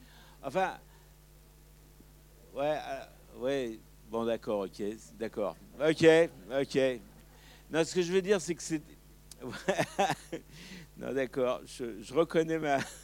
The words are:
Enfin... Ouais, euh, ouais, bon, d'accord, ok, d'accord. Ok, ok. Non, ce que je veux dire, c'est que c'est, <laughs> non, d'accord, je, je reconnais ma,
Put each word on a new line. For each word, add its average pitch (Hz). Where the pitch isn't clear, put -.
Enfin... 143
Ouais, 143
euh, 123
ouais, 123
bon, 113
d'accord, 110
ok, 95
d'accord. 104
Ok, 160
ok. 139
Non, 156
ce -
que 180
je 170
veux 190
dire, 190
c'est 160
que -
c'est, 156
<laughs> 165
non, 123
d'accord, 127
je, 113
je -
reconnais 160
ma, 143